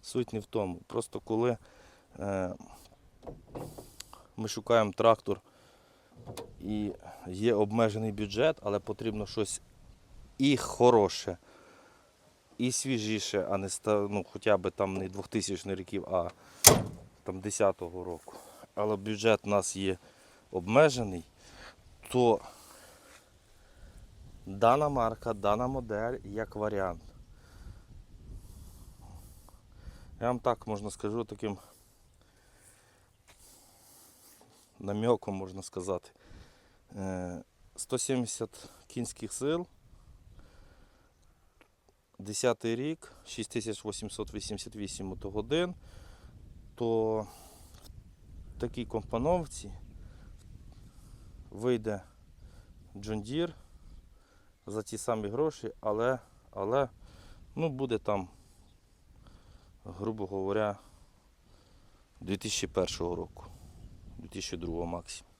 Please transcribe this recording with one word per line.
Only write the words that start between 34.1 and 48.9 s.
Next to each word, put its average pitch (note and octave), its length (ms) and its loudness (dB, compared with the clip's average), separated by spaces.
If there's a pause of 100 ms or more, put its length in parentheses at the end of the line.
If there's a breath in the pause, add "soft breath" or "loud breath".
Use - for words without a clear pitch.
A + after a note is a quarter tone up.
намеком G#2 560 2
можна F#2+ 280 -8
сказати. F#2 480 -4 (880 loud breath)
Е, F#2 460 -6 (340)
сто - 220 -4
сімдесят A#2+ 720 -2 (180 loud breath)
кінських - 460 -8
сил, E3 340 0 (2500 soft breath)
десятий A2+ 580 0
рік, D3 360 -6 (140)
шість - 240 -6
тисяч A2 340 -4
вісімсот G#2+ 500 -6
вісімдесят G#2+ 420 -8
вісім G2 300 -6
мотогодин, A2+ 680 -2 (1000 loud breath)
то A2 460 2 (1400 loud breath)
в - 40 -8
такій A#2+ 260 -4
компоновці C3 840 -2 (1800 loud breath)